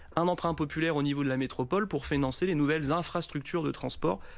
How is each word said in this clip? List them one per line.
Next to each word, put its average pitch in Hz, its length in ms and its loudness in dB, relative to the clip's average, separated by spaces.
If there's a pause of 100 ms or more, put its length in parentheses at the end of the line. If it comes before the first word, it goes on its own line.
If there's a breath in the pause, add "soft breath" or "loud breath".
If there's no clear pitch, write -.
(160 loud breath)
un 170 140 4
emprunt 170 240 0
populaire 160 420 0
au 143 80 2
niveau 143 220 0
de - 20 2
la 131 80 2
métropole 135 500 0
pour 151 200 -4
financer 139 400 2
les 185 100 2
nouvelles 147 380 2
infrastructures 170 680 -2
de 143 100 0
transport 156 500 -2 (160 loud breath)